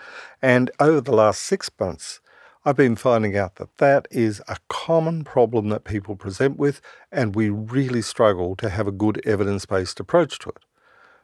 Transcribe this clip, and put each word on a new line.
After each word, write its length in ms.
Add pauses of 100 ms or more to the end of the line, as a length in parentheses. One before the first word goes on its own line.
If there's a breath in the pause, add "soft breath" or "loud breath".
(420 loud breath)
And 280 (100)
over 220
the 140
last 280
six 260 (100)
months, 400 (440 soft breath)
I've 140
been 180
finding 420
out 180
that 220
that 320
is 380
a 100 (100)
common 560
problem 460
that 140
people 320
present 420
with, 240 (300 loud breath)
and 240
we 140
really 520
struggle 540
to 140
have 180
a 40
good 340
evidence-based 760
approach 400
to 100
it. 160 (580 soft breath)